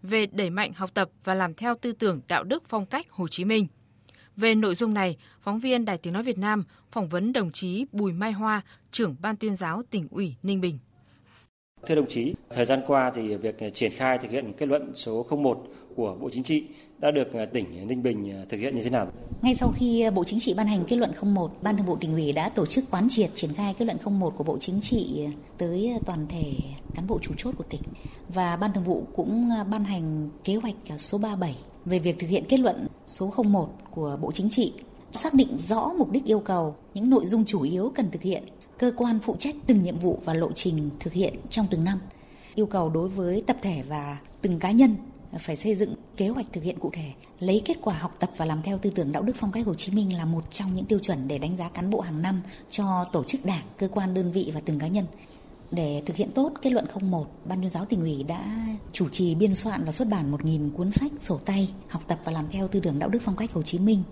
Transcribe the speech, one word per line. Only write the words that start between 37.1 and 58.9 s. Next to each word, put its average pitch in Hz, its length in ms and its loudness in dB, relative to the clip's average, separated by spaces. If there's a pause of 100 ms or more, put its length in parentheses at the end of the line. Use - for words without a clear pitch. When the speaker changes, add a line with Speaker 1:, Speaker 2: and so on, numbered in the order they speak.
Speaker 3:
dung 214 200 4
chủ 202 160 2
yếu 180 340 0
cần 196 160 2
thực 165 100 -4
hiện, 180 220 -2 (340)
cơ 247 200 4
quan 233 220 2
phụ - 200 -2
trách 294 160 -2 (120)
từng 208 160 8
nhiệm 170 160 -2
vụ 175 260 2
và 160 80 0
lộ 165 180 2
trình 156 380 0 (100)
thực 160 140 -6
hiện 180 220 2 (140)
trong 214 220 2
từng 165 120 2
năm. 185 160 0 (560)
Yêu 214 100 4
cầu 190 240 2
đối 165 200 0
với 190 380 0
tập 262 140 4
thể 160 260 -2
và 143 300 -6 (240)
từng 175 180 2
cá 185 120 0
nhân 233 240 8 (440)
phải 160 160 -6
xây 208 200 0
dựng 185 200 0 (220)
kế 196 120 2
hoạch 254 240 -2
thực 165 100 -6
hiện 185 160 -4
cụ 156 140 -4
thể, 156 180 -8 (280)
lấy 190 260 4
kết 320 160 0
quả 185 160 0
học 170 220 -6
tập 185 180 0
và 160 80 0
làm 160 160 0
theo 196 160 -2
tư 196 180 0
tưởng, 147 160 0
đạo 151 120 -2
đức, 240 120 2
phong 208 160 -2
cách 226 140 -2
Hồ 180 100 0
Chí 185 160 -4
Minh 196 260 2
là 165 80 -2
một 165 260 0
trong 190 240 -2
những 202 100 -2
tiêu 202 140 4
chuẩn 143 280 -2
để 143 100 -2
đánh 160 200 -4
giá 175 120 -6
cán 170 200 -4
bộ 214 120 2
hàng 165 200 -4
năm 185 200 0 (280)
cho 185 420 0
tổ 151 120 2
chức - 220 0
đảng, 185 180 -2 (140)
cơ 196 100 0
quan, 190 260 0
đơn 180 180 0
vị 180 220 0
và 151 120 -6
từng 156 140 0
cá 156 80 -2
nhân. 190 180 0 (640)
Để 147 340 -2
thực 160 100 -4
hiện 202 160 -2
tốt 285 200 2 (100)
kết 262 80 2
luận 247 180 2
không 190 240 -2
một, 160 140 0 (200)
Ban 185 160 -2
tuyên 185 80 0
giáo 175 160 -4
Tỉnh 202 160 2
ủy 147 220 0
đã 196 440 -4 (260)